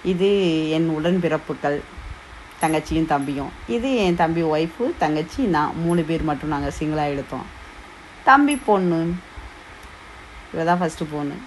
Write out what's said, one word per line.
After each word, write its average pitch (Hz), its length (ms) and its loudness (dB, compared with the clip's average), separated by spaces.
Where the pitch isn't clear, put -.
இது 180 640 2
என் 160 300 2
உடன்பிறப்புகள், 156 800 0
தங்கச்சியும் 156 440 2
தம்பியும். 139 460 -2
இது 240 280 0
என் 185 200 4
தம்பி 165 280 2
ஒய்ஃபு, 165 560 0
தங்கச்சி, 156 440 0
நான். 156 400 0
மூணு 170 180 2
பேர் 156 220 -2
மட்டும் 151 260 -2
நாங்க 143 300 -2
சிங்கிளா 151 260 -2
எடுத்தோம். 139 400 -6
தம்பி 285 320 8
பொண்ணு, 175 580 2
இவ 165 100 -2
தான் 175 180 4
ஃபஸ்ட்டு 160 300 -2
பொண்ணு. 147 220 -4